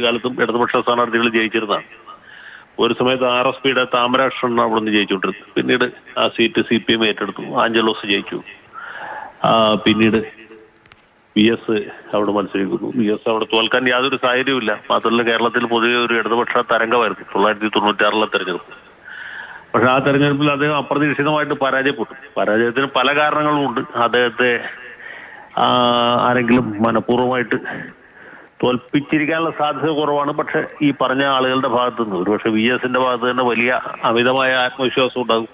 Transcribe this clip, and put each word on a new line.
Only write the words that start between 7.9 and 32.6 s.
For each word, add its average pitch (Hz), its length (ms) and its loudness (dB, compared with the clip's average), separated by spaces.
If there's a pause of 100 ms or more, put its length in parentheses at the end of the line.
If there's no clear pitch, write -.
ജയിച്ചു. - 340 -2 (1040)
ആ, 110 300 4
പിന്നീട് 107 460 2 (1160)
വി 107 100 6 (100)
എസ് 110 200 -4 (400)
അവിടെ 104 140 0
മത്സരിക്കുന്നു. 98 680 -2
വി 113 180 2
എസ് 110 160 -2
അവിടെ 110 220 0
തോൽക്കാൻ 127 360 2
യാതൊരു 127 360 0
സാഹചര്യവുമില്ല. 123 560 0 (100)
മാത്രമല്ല, 113 320 2
കേരളത്തിൽ 117 440 0
പൊതുവെ 117 300 2 (100)
ഒരു 117 80 0
ഇടതുപക്ഷ 113 420 0 (160)
തരംഗമായിരുന്നു 113 640 0
തൊള്ളായിരത്തി 104 320 2
തൊണ്ണൂറ്റാറിലെ 104 600 2
തെരഞ്ഞെടുപ്പ്. 92 640 -6 (840)
പക്ഷെ 120 140 4
ആ 131 100 2
തെരഞ്ഞെടുപ്പിൽ 143 520 2
അദ്ദേഹം 147 260 0
അപ്രതീക്ഷിതമായിട്ട് 147 800 0
പരാജയപ്പെട്ടു. 131 600 -2 (220)
പരാജയത്തിന് 113 500 2 (100)
പല 127 200 2
കാരണങ്ങളും 151 520 2
ഉണ്ട്. 127 120 -4 (180)
അദ്ദേഹത്തെ, 120 520 2 (1080)
ആ, 123 80 4 (600)
ആരെങ്കിലും 120 540 2
മനഃപൂർവ്വമായിട്ട് 120 760 0 (1080)
തോൽപ്പിച്ചിരിക്കാനുള്ള 151 960 -2
സാധ്യത 147 320 -2
കുറവാണ്. 147 420 0
പക്ഷെ 151 320 -4 (180)
ഈ 143 180 4
പറഞ്ഞ 131 240 0
ആളുകളുടെ 131 440 2
ഭാഗത്തു 120 340 0
നിന്ന്, 104 140 -4
ഒരുപക്ഷെ 101 320 0
വി 110 160 2 (100)